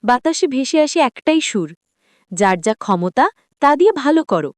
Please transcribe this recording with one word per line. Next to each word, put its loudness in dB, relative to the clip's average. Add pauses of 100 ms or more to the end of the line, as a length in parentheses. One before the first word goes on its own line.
বাতাসে 0
ভেসে -2
আসে 0
একটাই 0
সুর, -6 (580)
"যার 0
যা -2
ক্ষমতা, -2 (300)
তা 4
দিয়ে 4
ভালো 0
করো -4